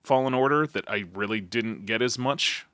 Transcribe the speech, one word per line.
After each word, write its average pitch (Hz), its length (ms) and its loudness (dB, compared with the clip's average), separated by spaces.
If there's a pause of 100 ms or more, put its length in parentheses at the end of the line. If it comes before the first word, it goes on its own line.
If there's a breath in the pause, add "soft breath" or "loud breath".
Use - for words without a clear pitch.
Fallen 131 300 2
Order 139 340 4
that - 220 -6
I 104 240 -2
really 104 280 -2
didn't 107 440 -4
get 113 160 -2
as 123 180 0
much - 540 -2